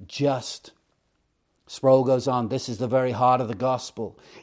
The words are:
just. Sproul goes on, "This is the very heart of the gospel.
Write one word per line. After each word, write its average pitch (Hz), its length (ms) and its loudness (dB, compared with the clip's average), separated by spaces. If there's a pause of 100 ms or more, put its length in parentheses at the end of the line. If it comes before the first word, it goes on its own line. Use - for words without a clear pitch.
just. - 640 -4 (960)
Sproul 135 360 4
goes 127 240 2
on, 123 220 0
"This 127 200 -6
is 117 100 -8
the 123 100 -4
very 127 240 0
heart 123 300 4
of 113 60 -4
the 110 60 -4
gospel. 120 640 -6 (240)